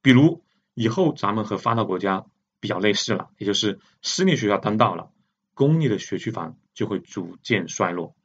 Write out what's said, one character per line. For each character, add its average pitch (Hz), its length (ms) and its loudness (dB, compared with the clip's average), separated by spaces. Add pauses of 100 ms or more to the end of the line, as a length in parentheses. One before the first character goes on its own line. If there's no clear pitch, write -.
比 135 100 4
如 143 320 6 (300)
以 113 160 -2
后 156 240 2
咱 101 220 -2
们 110 100 -2
和 104 140 -6
发 117 160 0
达 113 100 0
国 92 140 -4
家 95 260 -2 (340)
比 104 100 -8
较 92 100 -4
类 104 160 2
似 - 180 -4
了， - 240 -6
也 101 100 -8
就 101 60 0
是 101 280 -2 (200)
私 - 240 -4
立 180 120 4
学 107 120 0
校 101 80 2
当 107 220 -2
道 107 160 2
了， 82 160 -12 (420)
公 151 260 2
立 151 100 0
的 104 100 0
学 - 200 -6
区 110 120 -6
房 82 260 -10 (160)
就 107 140 -4
会 98 140 -4
逐 87 420 -12
渐 95 260 -2
衰 87 240 -4
落。 85 320 -8